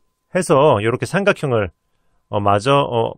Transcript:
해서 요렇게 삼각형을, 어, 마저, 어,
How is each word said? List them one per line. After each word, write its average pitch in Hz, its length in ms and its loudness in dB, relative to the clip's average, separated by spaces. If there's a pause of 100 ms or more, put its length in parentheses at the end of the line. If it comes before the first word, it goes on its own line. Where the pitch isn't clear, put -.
(340)
해서 147 480 2
요렇게 117 240 -2
삼각형을, 143 640 -2 (600)
어, 107 100 -2
마저, 104 340 2
어, 120 440 -2